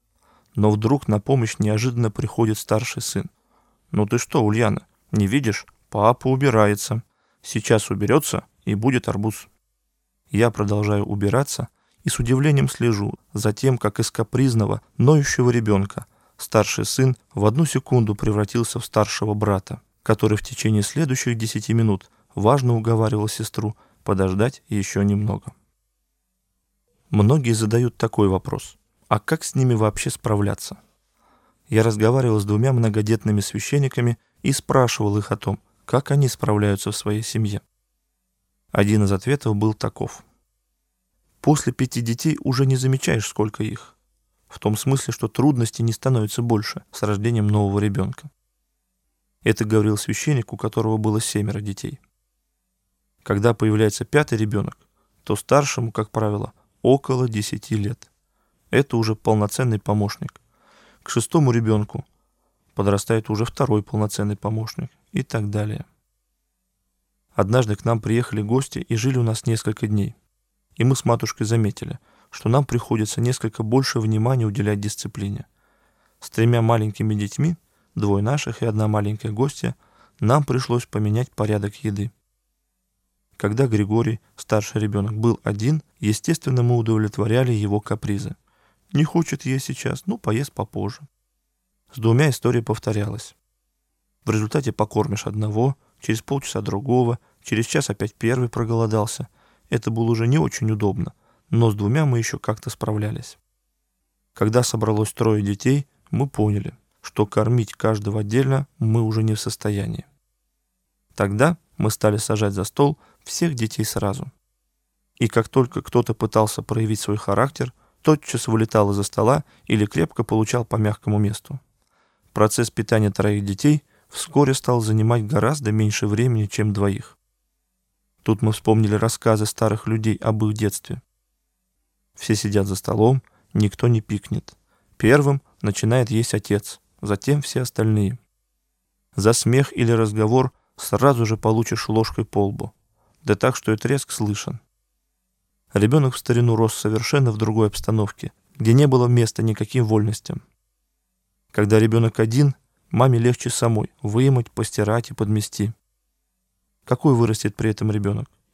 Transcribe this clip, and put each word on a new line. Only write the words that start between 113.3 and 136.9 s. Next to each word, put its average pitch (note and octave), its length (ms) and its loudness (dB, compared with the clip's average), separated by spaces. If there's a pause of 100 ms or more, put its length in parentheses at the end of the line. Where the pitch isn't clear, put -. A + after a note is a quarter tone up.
детей A2 300 -4
сразу. - 480 -4 (840)
И A#2+ 100 2
как - 220 0
только - 320 0
кто-то A#2 320 0
пытался A2 480 0
проявить A2 380 -2
свой G#2 180 -4
характер, B2 560 -2 (280)
тотчас - 460 0
вылетал A2 440 2
из-за G2+ 120 -2
стола B2 400 0 (220)
или G#2 200 2
крепко D#3 380 -2
получал A2 420 -2
по A2 120 -4
мягкому G#2 420 0
месту. G#2+ 400 -4 (720)
Процесс G#2+ 380 2
питания G#2+ 400 2
троих G2+ 340 0
детей C#3+ 380 2 (240)
вскоре - 460 0
стал B2 280 0
занимать A2 460 0
гораздо A#2 440 0
меньше G#2+ 360 0
времени, A2 400 0
чем G#2+ 260 -2
двоих. G2 440 -4 (1080)
Тут A2 180 0
мы A2 100 2
вспомнили G#2+ 440 2
рассказы A2 500 0
старых G#2+ 420 -2
людей A2 280 0
об A2 300 -2
их G#2+ 80 0
детстве. G#2+ 480 -4 (1160)
Все - 200 -2
сидят G2+ 320 0
за G2 80 -4
столом, B2 460 2 (320)
никто G#2 340 0
не A2+ 140 2
пикнет. - 540 -6 (420)
Первым C#3 440 4 (200)
начинает A2+ 480 0
есть A2 240 0
отец, - 480 -4 (200)